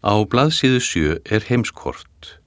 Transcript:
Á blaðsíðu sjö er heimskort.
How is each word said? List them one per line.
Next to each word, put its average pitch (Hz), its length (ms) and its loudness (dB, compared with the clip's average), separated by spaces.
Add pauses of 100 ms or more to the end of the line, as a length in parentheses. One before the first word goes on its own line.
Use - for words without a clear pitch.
Á 104 160 4
blaðsíðu 131 560 2
sjö 80 360 0 (100)
er 107 240 0
heimskort. - 960 -6